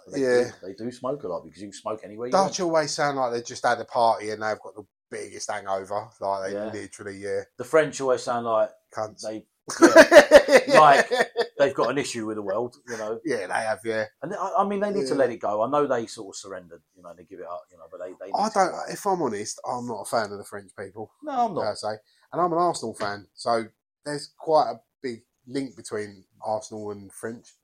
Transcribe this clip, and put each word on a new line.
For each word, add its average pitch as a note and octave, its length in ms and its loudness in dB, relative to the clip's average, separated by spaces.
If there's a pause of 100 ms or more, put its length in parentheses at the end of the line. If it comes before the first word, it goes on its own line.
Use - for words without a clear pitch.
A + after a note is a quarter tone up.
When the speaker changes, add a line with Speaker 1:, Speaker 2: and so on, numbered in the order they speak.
Speaker 1:
but F#2 80 -14
they C#3 80 -4
Speaker 2:
Yeah. B2 220 4
Speaker 1:
do, - 60 -6 (180)
they G2 40 -10
do A2+ 180 -10
smoke C3+ 340 -8
a - 40 -8
lot E2 160 -8
because E2 160 -20
you G2+ 80 -12
can F#2+ 60 -16
smoke G#2+ 280 -10
anywhere G#2+ 260 -12
you B2+ 40 -12
Speaker 2:
Dutch F#3+ 260 2
Speaker 1:
want. F3 140 -4
Speaker 2:
always D#3 200 0
sound C#3+ 260 -2
like B2 160 -2
they've A#2+ 100 -6
just B2 220 -8
had A#2+ 120 2
a A2 60 -8
party A2 460 0
and G#2+ 120 -8
they've G#2+ 180 -2
got - 140 -18
the G#2 120 -16 (240)
biggest G2+ 400 -10
hangover. G2 580 -6 (120)
Like, G2 280 -2
they G2 80 -6
Speaker 1:
Yeah. G#2+ 160 -6
Speaker 2:
literally, G2+ 460 -12
yeah. G2 220 -4 (180)
Speaker 1:
The B2 60 -8
French D3+ 360 2
always B2+ 220 0
sound A#2+ 240 -4
like G#2+ 240 2 (260)
Speaker 2:
Cunts. A2 240 -8
Speaker 1:
they, A2 240 -10 (220)
Speaker 2:
<laughs> - 140 -6
Speaker 1:
yeah, D4 880 10
Speaker 2:
Yeah. C#4 120 8
Speaker 1:
like, D3+ 300 8 (480)
they've C#3 160 2
got B2 160 0
an C3+ 80 -4
issue A#2 280 -4
with A2 100 -6
the G#2+ 60 -6
world, A2 340 -4 (120)
you A#2+ 80 -10
know. A2 300 -6
Speaker 2:
Yeah, A#2 200 -2
they - 60 -8
have, A2 320 -4
yeah. A2 220 -4 (160)
Speaker 1:
And E3 120 -8
I, F3+ 240 -6
I G3 80 2
mean, G3+ 140 -4
they G3+ 100 -2
need C#3 180 -4
to - 60 -4
Speaker 2:
Yeah. C#3+ 60 0
Speaker 1:
let B2 100 2
it A#2 80 -10
go. G#2 240 -2
I A#2 80 -2
know D3 160 0
they A#2+ 200 -2
sort G2 280 -14
of - 40 -16
surrendered, F2 440 -16 (140)
you F2+ 60 -20
know, F2 120 -18
they F2 100 -20
give F2+ 160 -18
it F2 60 -14
up, E2+ 240 -12
you F2+ 60 -20
know, E2 140 -20
but F2+ 100 -16
they, F#2 120 -10 (120)
they G2 100 -14
Speaker 2:
I G3 100 0
Speaker 1:
need A3 80 -2
to - 20 -4
Speaker 2:
don't, F#3+ 200 2 (160)
if E3+ 160 -10
I'm F#3+ 140 0
honest, A2 480 -4
I'm B2 180 -6
not A2+ 160 -8
a - 40 -14
fan G#2+ 260 -2
of G2+ 60 -10
the G2+ 60 -14
French G2+ 340 -16
people. G#2 340 -14 (100)
Speaker 1:
No, C4+ 260 -2
I'm G3 60 -10
not. A#2+ 100 -2
Speaker 2:
Per G#2+ 120 -4
se. G#2+ 120 -8 (440)
And C#3+ 80 -4
I'm F3 120 0
an D#3+ 60 0
Arsenal D#3+ 360 -2
fan, G2+ 400 -8
so A#2 320 -2 (400)
there's D3 320 -10
quite D3+ 320 2
a A#2+ 100 -10 (220)
big A#2+ 220 -10 (220)
link B2+ 300 -8
between G#2 480 -10 (180)
Arsenal G#2+ 480 -6
and G2+ 220 -14
French. A#2 520 -14